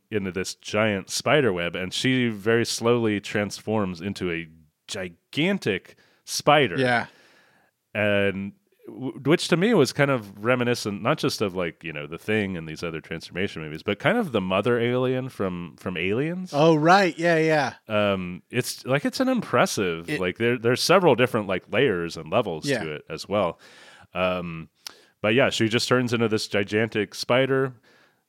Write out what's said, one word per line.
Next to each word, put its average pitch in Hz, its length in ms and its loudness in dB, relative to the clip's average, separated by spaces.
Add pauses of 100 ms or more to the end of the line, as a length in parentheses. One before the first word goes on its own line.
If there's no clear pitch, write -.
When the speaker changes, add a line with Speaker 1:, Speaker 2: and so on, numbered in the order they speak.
Speaker 1:
into 98 220 -4
this 92 240 -6
giant 104 560 -2
spider 123 420 2
web, 87 220 -4
and 90 180 -6
she 127 360 0
very 110 360 2
slowly 113 540 2
transforms 101 840 -4
into 95 300 -4
a 82 160 -6 (400)
gigantic 104 1080 -4 (300)
spider. 151 520 2
Speaker 2:
Yeah. 123 280 2 (880)
Speaker 1:
And 101 560 0 (340)
w-, 120 280 -10 (100)
which 151 240 2
to 180 80 4
me 208 180 4
was 147 200 4
kind 139 180 2
of 104 320 -4
reminiscent, 120 580 0
not 135 160 0
just - 240 -2
of, 95 140 -2
like, 87 260 -4
you 80 120 -10
know, 73 140 -10
The 82 100 -10
Thing 101 400 -2
and 80 100 -8
these 78 160 -10
other 80 160 -4
transformation 82 640 -6
movies, 78 220 -10
but 104 160 -4
kind 220 180 2
of 175 160 -4
the 104 80 2
mother 101 360 0
alien 127 520 -2
from, 87 480 -6
from 92 180 -6
Aliens. 143 580 -2
Speaker 2:
Oh, 156 220 6
right. 170 420 4
Yeah, 165 200 2
yeah. 156 360 2 (140)
Speaker 1:
Um, 98 540 0 (100)
it's, - 340 -4
like, 131 200 0
it's - 160 -2
an 131 80 2
impressive, 113 800 0
Speaker 2:
It 151 100 -2
Speaker 1:
like, 90 180 -2
there, 120 200 0
there's 117 240 2
several 165 340 6
different, 110 320 0
like, 92 240 -2
layers 92 460 0
and 78 120 -12
levels 92 380 -2
Speaker 2:
Yeah. 120 160 -2
Speaker 1:
to 78 120 -6
it - 140 -14
as 80 200 -10
well. 95 300 0 (540)
Um, 90 540 -4 (540)
but 107 140 2
yeah, 120 160 4
she 113 180 0
just 101 180 0
turns 123 240 2
into 117 160 2
this 107 220 -2
gigantic 107 680 -2
spider, 131 600 0 (540)